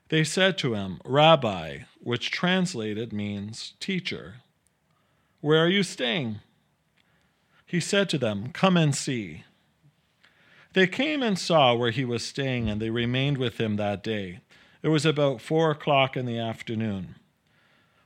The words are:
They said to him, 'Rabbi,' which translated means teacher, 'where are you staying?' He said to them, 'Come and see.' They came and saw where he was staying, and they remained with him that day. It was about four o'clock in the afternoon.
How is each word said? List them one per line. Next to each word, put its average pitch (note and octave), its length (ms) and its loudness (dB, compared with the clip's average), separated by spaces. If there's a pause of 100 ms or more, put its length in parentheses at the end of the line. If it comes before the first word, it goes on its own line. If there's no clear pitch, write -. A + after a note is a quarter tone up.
They D#3 160 2
said F#3 340 2
to B2 140 -2
him, G2 320 -6
'Rabbi,' B2+ 760 4 (180)
which - 320 -6
translated A#2+ 840 -2
means G#2 680 -8
teacher, G#2+ 580 -6 (1040)
'where D#3 200 4
are E3+ 60 4
you G3 140 4
staying?' E3 580 -4 (1300)
He F3 120 -2
said G3+ 300 0
to E3 80 -2
them, A2 360 -2
'Come F#3 260 4
and D3 160 4
see.' G#2 500 -6 (1300)
They F#3 140 6
came C#4 360 -2
and G#3 160 0
saw C#3 360 4
where A#2+ 160 0
he B2+ 160 -2
was A#2+ 180 -4
staying, B2 460 -2
and G#2 100 -4
they A2+ 80 -2
remained B2 480 0
with B2+ 240 -4
him G#2+ 160 0
that G2+ 260 -2
day. G2 380 -6 (420)
It D#3 60 -2
was D#3 160 2
about C#3+ 380 0
four D#3+ 280 2
o'clock C#3 460 2
in B2+ 80 -4
the A#2 140 -4
afternoon. A2 800 -6 (880)